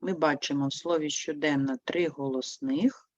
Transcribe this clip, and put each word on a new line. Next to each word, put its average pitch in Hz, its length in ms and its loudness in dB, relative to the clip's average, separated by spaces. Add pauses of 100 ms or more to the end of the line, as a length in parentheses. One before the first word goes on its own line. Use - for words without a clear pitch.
Ми 185 120 0
бачимо 143 540 2
в 135 60 -2
слові 160 360 0
«щоденно» 143 760 0
три 170 240 0
голосних 139 1120 -2